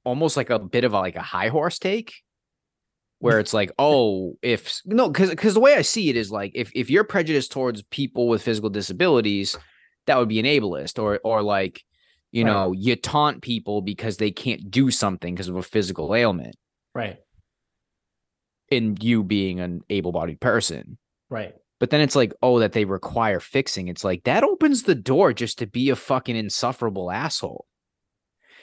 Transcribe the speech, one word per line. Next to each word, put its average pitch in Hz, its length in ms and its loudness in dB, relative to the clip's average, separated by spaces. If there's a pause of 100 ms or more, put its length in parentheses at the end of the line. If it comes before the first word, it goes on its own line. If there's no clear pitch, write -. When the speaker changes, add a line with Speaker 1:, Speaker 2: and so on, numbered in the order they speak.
Speaker 1:
almost 143 320 0
like 131 100 -2
a 117 100 2
bit 113 260 0
of 110 100 2
a, 98 40 2
like, 92 180 -2
a 82 60 -8
high 92 260 -4
horse 156 300 -2
take 220 360 -4 (1040)
where 117 200 2
it's 104 140 -2
like, 101 220 0
Speaker 2:
<laughs> - 40 -4
Speaker 1:
"Oh, 113 600 2
if 117 260 -2
s-," - 200 -8
no, 214 240 2
'cause, 170 240 2
'cause 208 180 2
the 220 80 4
way 277 140 8
I 202 80 4
see 202 260 0
it 120 80 2
is 104 140 -2
like, 101 240 -4
if, 117 200 -4
if 120 140 -2
you're 196 160 4
prejudiced 160 480 0
towards 123 380 -4
people 123 380 -2
with 110 140 2
physical 107 280 -2
disabilities, 101 880 0 (480)
that 139 100 2
would 123 140 2
be 110 100 0
an 120 60 0
ableist 101 560 0
or, 104 220 0
or 110 180 2
like, 98 400 -2 (500)
you 117 120 0
Speaker 2:
Right. 110 80 4
Speaker 1:
know, 95 200 0
you 107 240 0
taunt 147 460 0
people 104 400 -4
because 104 340 -6
they 107 140 0
can't 101 400 -6
do 127 200 2
something 90 460 -2
'cause 90 120 -8
of 90 80 -6
a 92 60 -4
physical 92 520 -2
ailment. 92 420 0 (380)
Speaker 2:
Right. 110 240 -8 (1500)
Speaker 1:
And 110 320 0
you 113 220 2
being 95 360 -2
an 87 300 -6
able-bodied 85 500 -4
person. 110 560 -2 (320)
Speaker 2:
Right. 107 260 -10 (260)
Speaker 1:
But 117 100 0
then 147 100 4
it's 139 160 2
like, 123 160 4 (100)
"Oh, 123 180 6
that 107 120 2
they 107 140 0
require 98 540 -2
fixing." 98 480 -4
It's 87 160 -8
like, 92 200 -2
that 190 200 2
opens 311 400 2
the 185 100 4
door 131 400 2
just 117 240 -6
to 117 80 -4
be 127 240 0
a 123 60 2
fucking 127 400 -2
insufferable 107 760 -4
asshole. - 560 -6 (960)